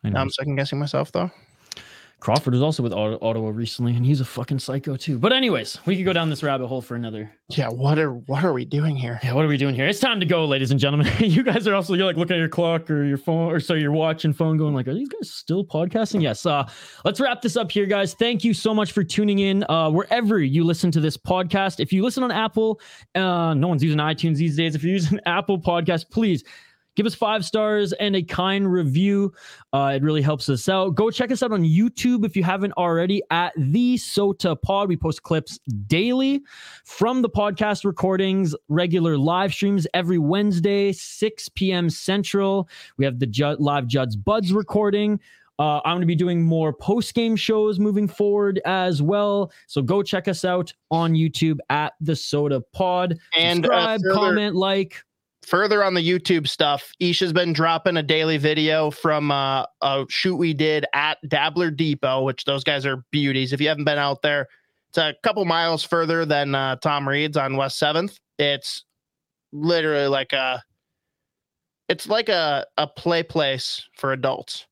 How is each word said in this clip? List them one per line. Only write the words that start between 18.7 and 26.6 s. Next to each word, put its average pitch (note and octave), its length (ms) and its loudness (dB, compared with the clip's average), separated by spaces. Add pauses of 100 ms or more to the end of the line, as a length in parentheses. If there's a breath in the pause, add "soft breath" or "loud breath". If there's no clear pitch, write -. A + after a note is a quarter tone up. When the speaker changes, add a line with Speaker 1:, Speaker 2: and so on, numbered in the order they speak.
Speaker 2:
much G#3+ 180 0
for G#3 100 2
tuning G#3 360 0
in, G3 320 2
uh, D#3+ 200 2
wherever G#3 500 2
you D3 240 2
listen E3+ 260 2
to D#3+ 100 2
this D3+ 160 0
podcast. F#3 640 0
If D3+ 100 -2
you F#3+ 120 2
listen B3+ 200 0
on B3 80 0
Apple, A3 520 0 (320 loud breath)
uh, F3 400 2
no C#3+ 120 2
one's D#3+ 160 2
using D3+ 160 2
iTunes D#3 380 0
these D#3+ 220 0
days. E3 160 0
If C#3+ 100 -4
you're F3+ 80 2
using F#3 300 0
<laughs> - 20 -20
Apple F#3 340 0
Podcast, E3+ 520 0
please G#3 340 0 (520 loud breath)